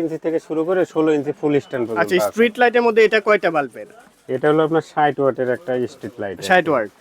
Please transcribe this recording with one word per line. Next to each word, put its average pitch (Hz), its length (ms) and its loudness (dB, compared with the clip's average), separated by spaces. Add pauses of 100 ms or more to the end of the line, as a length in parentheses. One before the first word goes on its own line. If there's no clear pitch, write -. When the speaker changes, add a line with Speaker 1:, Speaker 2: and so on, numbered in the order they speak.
Speaker 1:
ইঞ্চি 160 240 -4
থেকে 165 120 -2 (100)
শুরু 160 200 -2
করে 185 140 0 (120)
ষোলো 160 240 2
ইঞ্চি 143 220 -4
ফুল 147 140 0 (100)
স্ট্যান্ড 127 220 -6
পর্যন্ত 113 160 -4
Speaker 2:
আচ্ছা, 190 160 0
Speaker 1:
আছে। 180 100 2
Speaker 2:
স্ট্রিট 226 340 0
লাইটের 240 240 2
মধ্যে 226 220 4
এটা 220 200 2
কয়টা 208 280 2
বাল্বের? 117 320 -6 (480)
Speaker 1:
এটা 127 140 -2
হলো 156 180 4
আপনার 160 240 0
ষাট 147 300 0
ওয়াটের 131 360 -2
একটা 127 140 -8 (220)
স্ট্রিট - 280 -14
লাইট। 98 160 -8 (120)
Speaker 2:
ষাট 175 220 2
ওয়াট। 113 180 0 (120)